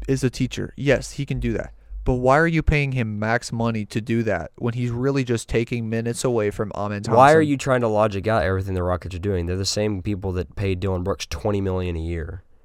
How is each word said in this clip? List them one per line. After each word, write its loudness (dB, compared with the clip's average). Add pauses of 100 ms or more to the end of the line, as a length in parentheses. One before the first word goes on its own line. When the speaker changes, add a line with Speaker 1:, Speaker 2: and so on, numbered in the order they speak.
Speaker 1:
is 0
a 2
teacher. -4
Yes, 0
he -6
can -4
do -2
that. -4 (340)
But 2
why 4
are 4
you 2
paying 2
him -2
max 0
money -2
to -4
do 0
that -2
when -2
he's -2
really 0
just -2
taking -2
minutes -4
away 2
from -6
Amen -4
Thompson? -2
Speaker 2:
Why 10
are 6
you 2
trying 0
to 2
logic 2
out 2
everything 0
the 0
Rockets -2
are -8
doing? -2
They're -2
the -2
same -2
people -4
that -4
pay 0
Dillon -2
Brooks -2
twenty -2
million -2
a -4
year. -6 (220)